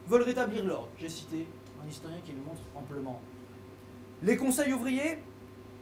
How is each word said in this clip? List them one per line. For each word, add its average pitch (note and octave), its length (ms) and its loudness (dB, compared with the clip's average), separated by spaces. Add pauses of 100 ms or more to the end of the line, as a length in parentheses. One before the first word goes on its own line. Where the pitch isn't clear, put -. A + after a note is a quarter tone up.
veulent A#3+ 180 10
rétablir A3+ 420 2
l'ordre. D#3+ 240 0 (100)
J'ai E3 80 -6
cité - 400 -6 (340)
un D3+ 60 -8
historien D#3+ 380 -8
qui D3 80 -10
le C3+ 80 -8
montre D#3 220 -8 (120)
amplement. C3+ 460 -6 (1000)
Les G#3 140 8
conseils C4 380 6
ouvriers C4+ 460 2 (640)